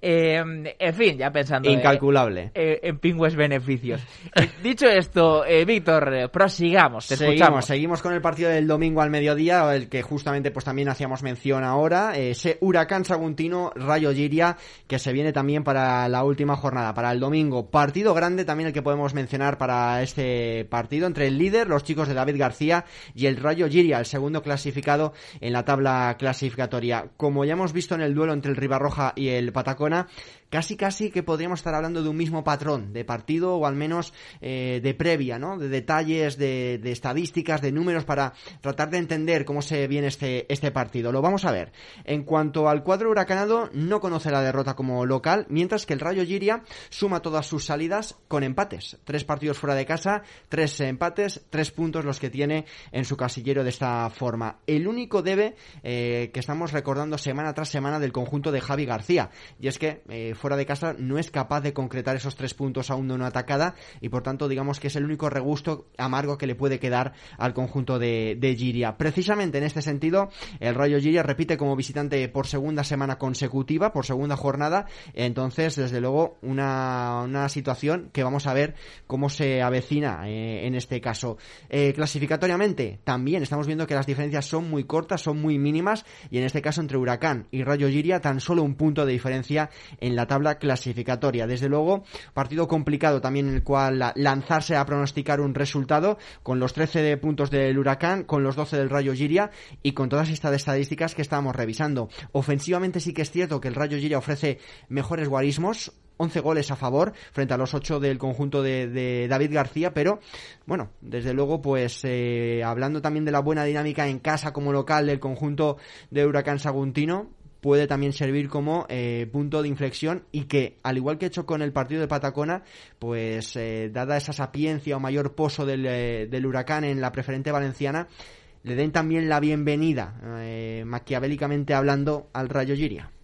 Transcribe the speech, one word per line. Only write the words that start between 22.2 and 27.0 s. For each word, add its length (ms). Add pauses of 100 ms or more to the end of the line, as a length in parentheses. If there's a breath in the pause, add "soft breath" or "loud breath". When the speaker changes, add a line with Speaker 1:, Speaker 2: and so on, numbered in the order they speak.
Speaker 2:
García, 460 (300 loud breath)
y 140
el 100
Rayo 320
Giria, 300
el 60
segundo 360
clasificado 720 (260 loud breath)
en 140
la 100
tabla 560
clasificatoria. 960